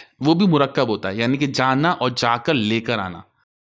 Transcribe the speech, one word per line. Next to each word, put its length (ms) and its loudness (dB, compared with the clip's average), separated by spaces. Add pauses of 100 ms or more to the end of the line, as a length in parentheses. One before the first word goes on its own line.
(220)
वो 140 4
भी 120 4
मुरक्कब 420 2
होता 200 -4
है, 80 -6
यानी 200 0
कि 100 -2
जाना 440 0
और 220 -2
जाकर 400 0
लेकर 460 -2
आना। 240 -10 (440)